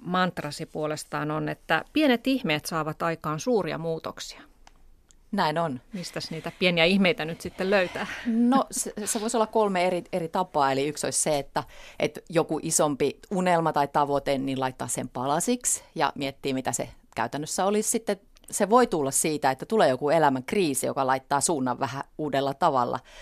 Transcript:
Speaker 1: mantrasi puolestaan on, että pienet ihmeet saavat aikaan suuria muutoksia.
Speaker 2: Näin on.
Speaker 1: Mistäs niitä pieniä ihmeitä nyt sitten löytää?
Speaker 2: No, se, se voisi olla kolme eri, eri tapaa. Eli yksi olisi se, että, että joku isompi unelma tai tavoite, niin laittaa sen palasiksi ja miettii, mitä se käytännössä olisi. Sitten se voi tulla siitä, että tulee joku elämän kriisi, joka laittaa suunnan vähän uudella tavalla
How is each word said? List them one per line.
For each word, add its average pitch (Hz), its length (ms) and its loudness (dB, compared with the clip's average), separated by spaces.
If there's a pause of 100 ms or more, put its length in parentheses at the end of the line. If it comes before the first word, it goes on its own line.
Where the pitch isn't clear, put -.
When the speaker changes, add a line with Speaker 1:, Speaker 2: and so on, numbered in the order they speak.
Speaker 1:
mantrasi 170 680 -2
puolestaan 151 640 -6
on, 151 180 -4
että 156 440 -2
pienet 262 340 2
ihmeet 185 400 0
saavat 156 360 -4
aikaan 160 380 -4
suuria 175 380 0
muutoksia. - 640 -8 (920)
Speaker 2:
Näin 165 260 0
on. 151 220 -2 (120)
Speaker 1:
Mistäs 170 380 -10
niitä 160 280 -10
pieniä 175 260 2
ihmeitä 180 400 4
nyt 165 160 -8
sitten 185 300 -6
löytää? 190 360 0 (200)
Speaker 2:
No, 240 440 4
se, - 220 -6 (120)
se 202 160 -4
voisi 226 160 -2
olla 220 100 2
kolme 196 400 2
eri, 180 260 -2
eri 165 160 -2
tapaa. 151 440 0
Eli 135 160 0
yksi - 180 -6
olisi 131 140 -2
se, 151 180 0
että, 139 260 -6 (340)
että - 300 -2
joku 160 340 0
isompi 151 560 0 (120)
unelma 175 420 2
tai 143 160 2
tavoite, 143 500 0
niin 131 220 -4
laittaa 131 280 -4
sen 127 200 -6
palasiksi 156 760 -2 (120)
ja 151 200 0
miettii, 139 400 -6
mitä 131 180 -4
se 127 160 -4 (280)
käytännössä 147 480 -2
olisi. 208 260 0
Sitten 208 300 -2 (300)
se 190 200 0
voi 240 160 8
tulla 151 240 0
siitä, 143 400 2
että - 160 -2
tulee 208 220 6
joku 135 220 2
elämän 143 340 4
kriisi, 160 420 0
joka 131 200 0
laittaa 131 340 0
suunnan 131 400 0
vähän 135 220 -4 (160)
uudella 139 360 0
tavalla 123 460 2 (220)